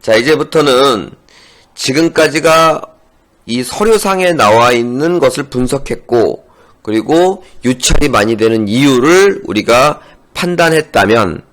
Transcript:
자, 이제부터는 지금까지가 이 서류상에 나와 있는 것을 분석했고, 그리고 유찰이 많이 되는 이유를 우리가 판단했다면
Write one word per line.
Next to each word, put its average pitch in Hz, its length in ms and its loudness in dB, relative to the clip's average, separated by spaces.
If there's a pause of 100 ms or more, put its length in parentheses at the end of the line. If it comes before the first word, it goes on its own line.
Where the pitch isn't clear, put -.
자, 110 140 0
이제부터는 139 960 0 (640)
지금까지가 156 1040 0 (640)
이 123 180 -6
서류상에 190 680 0
나와 117 380 2
있는 127 480 -2
것을 139 240 -2
분석했고, 123 1000 -4 (360)
그리고 160 640 0 (220)
유찰이 127 440 0
많이 113 280 0
되는 110 300 0
이유를 143 800 2
우리가 120 560 0 (320)
판단했다면 156 1200 0